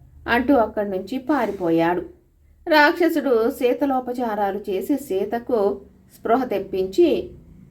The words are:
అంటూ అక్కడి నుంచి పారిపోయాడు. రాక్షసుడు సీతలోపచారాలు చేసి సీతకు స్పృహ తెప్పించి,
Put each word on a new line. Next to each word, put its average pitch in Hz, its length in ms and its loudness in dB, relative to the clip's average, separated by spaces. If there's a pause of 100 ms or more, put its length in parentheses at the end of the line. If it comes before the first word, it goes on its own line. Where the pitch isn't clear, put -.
(280)
అంటూ 254 260 2
అక్కడి 214 360 0
నుంచి 190 280 -6
పారిపోయాడు. 190 840 0 (680)
రాక్షసుడు 302 840 2
సీతలోపచారాలు 240 1080 -2 (100)
చేసి 202 260 -2
సీతకు 214 840 -2 (380)
స్పృహ 240 240 2
తెప్పించి, 196 840 0 (420)